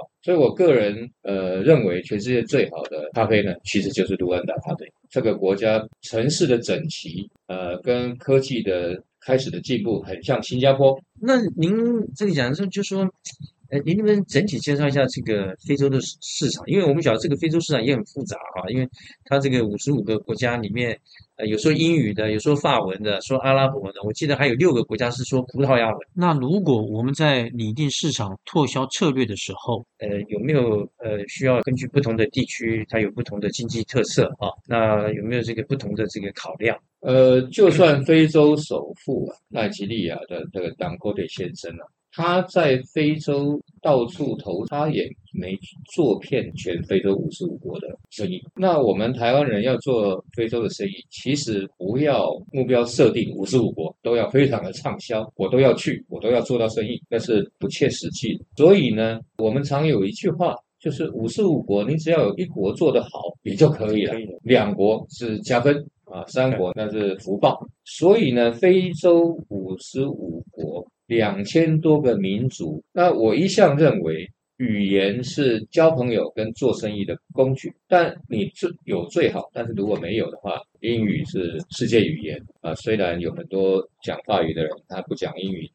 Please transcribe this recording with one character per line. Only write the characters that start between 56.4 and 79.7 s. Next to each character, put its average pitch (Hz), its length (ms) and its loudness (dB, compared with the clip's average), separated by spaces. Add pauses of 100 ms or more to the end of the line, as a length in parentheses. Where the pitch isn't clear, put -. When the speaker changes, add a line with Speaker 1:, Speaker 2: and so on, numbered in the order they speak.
Speaker 1:
到 113 120 0
生 107 180 -4
意， 117 220 -8
那 117 100 -2
是 107 400 0
不 - 80 -4
切 - 220 0
实 - 220 -6
际 - 260 -4
的。 - 80 -16 (100)
所 175 220 8
以 127 160 2
呢， 113 260 -2 (200)
我 110 120 2
们 139 100 0
常 139 240 -2
有 113 200 2
一 101 60 -2
句 214 180 -4
话， 151 260 -2 (240)
就 160 100 -6
是 151 220 -4
五 113 160 -6
十 208 160 -2
五 156 180 2
国， 101 220 0
你 147 140 -2
只 156 140 -2
要 160 120 4
有 101 140 0
一 185 80 -4
国 104 280 -2
做 143 200 2
得 120 100 4
好， - 60 -16 (320)
也 101 120 -6
就 151 160 6
可 107 280 0
以 98 80 2
了。 - 80 -4
Speaker 2:
可 113 80 -6
以 110 60 -10
了。 87 160 -16
Speaker 1:
两 110 300 4
国 107 360 2
是 110 300 -6
加 123 200 0
分， 143 160 4 (300)
啊， 90 220 -12
三 127 300 0
国 90 180 -2
那 107 160 -6
是 104 260 -2
福 95 200 -6
报。 - 280 2 (200)
所 196 340 4
以 147 120 2
呢， 120 200 4
非 185 420 4
洲 170 420 4 (140)
五 95 300 -8
十 135 260 -4
五 98 460 -8
国， - 340 -8 (220)
两 104 360 0
千 160 380 2
多 156 180 4
个 123 180 2
民 101 320 0
族， 78 340 -8 (100)
那 175 180 4
我 110 240 2
一 170 120 2
向 180 280 6
认 139 260 4
为 80 280 -4 (280)
语 107 280 -2
言 98 380 0
是 123 360 0 (120)
交 160 200 6
朋 123 200 0
友 92 240 0
跟 110 180 -4
做 123 220 0
生 107 200 -6
意 101 80 -4
的 82 140 -6 (160)
工 131 220 2
具， - 180 -10 (140)
但 175 280 4 (140)
你 104 240 -2
最-， 175 160 -4 (160)
有 87 220 -4
最 147 240 2
好， - 220 -8
但 117 120 -6
是 - 80 -8